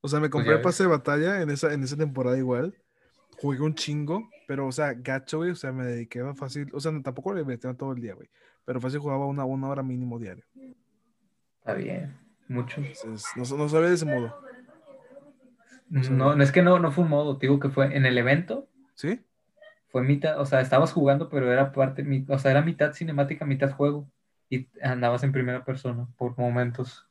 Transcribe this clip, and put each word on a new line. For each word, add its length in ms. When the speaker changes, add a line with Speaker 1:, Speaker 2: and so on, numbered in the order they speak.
Speaker 1:
O 60
sea, 120
me 100
Speaker 2:
Pues 20
Speaker 1:
compré 220
Speaker 2:
ya 40
Speaker 1:
el 40
pase 220
Speaker 2:
ves. 60
Speaker 1:
de 80
batalla 440
en 80
esa, 240
en 100
esa 140
temporada 400
igual, 380
jugué 240
un 140
chingo, 520
pero, 180
o 60
sea, 220
gacho, 460
güey, 120
o 40
sea, 180
me 120
dedicaba 480
fácil, 400
o 60
sea, 120
no, 120
tampoco 300
le 100
metía 320
todo 160
el 100
día, 140
güey, 140
pero 180
fácil 180
jugaba 280
una, 180
una 220
hora 160
mínimo 340
diario. 260
Speaker 2:
Está 160
bien, 420
mucho. 340
Speaker 1:
Entonces, 540
no, 220
no 120
sabía 200
de 60
ese 100
modo. 360
No 140
sabía. 140
Speaker 2:
No, 180
no 80
es 80
que 120
no, 160
no 120
fue 120
un 80
modo, 260
te 100
digo 120
que 100
fue 260
en 120
el 100
evento. 500
Speaker 1:
¿Sí? 260
Speaker 2:
Fue 140
mitad, 380
o 40
sea, 160
estabas 300
jugando, 380
pero 220
era 200
parte, 320
mi-, 240
o 100
sea, 140
era 100
mitad 320
cinemática, 520
mitad 260
juego, 380
y 180
andabas 420
en 80
primera 320
persona 440
por 200
momentos. 720